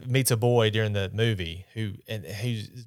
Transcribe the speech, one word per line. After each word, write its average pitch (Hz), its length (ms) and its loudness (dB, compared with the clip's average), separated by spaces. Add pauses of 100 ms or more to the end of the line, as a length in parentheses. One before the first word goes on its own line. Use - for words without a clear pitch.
meets 127 240 2
a 123 60 4
boy 117 340 4
during 107 220 0
the 98 200 0
movie 95 520 0 (100)
who, 110 180 -6 (140)
and 110 180 -8
who's 104 440 -6 (180)